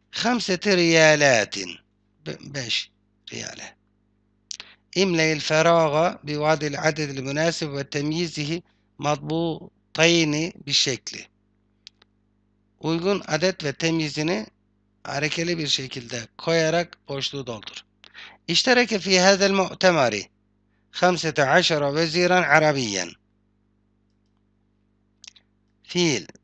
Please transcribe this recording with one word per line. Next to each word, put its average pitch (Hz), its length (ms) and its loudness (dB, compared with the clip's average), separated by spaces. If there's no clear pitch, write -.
hamseti 202 680 0
riyalatin. 147 1000 4
Be-, 147 260 -12
beş 123 380 -6
riyale. - 440 -14
İmleyil 160 440 2
feraga 160 840 2
bi 147 160 -6
vadil 151 420 -2
adedil 147 400 -2
münasib 151 520 -4
ve 139 160 -8
temyizihi 156 760 -4
madbutayni 156 1600 0
bi 139 80 -8
şekli. - 540 -4
Uygun 170 480 -2
adet 180 360 -2
ve 143 100 -4
temyizini 165 760 -2
harekeli 156 540 -4
bir 156 100 -6
şekilde 127 600 -8
koyarak 165 600 0
boşluğu 139 400 -8
doldur. - 380 -14
İştereke 226 520 2
fi 185 200 2
hazel 196 320 4
mu'temari 160 800 2
hamsete 160 580 0
aşara 147 460 2
veziran 170 480 2
arabiyen. 139 680 2
Fiil, 151 420 0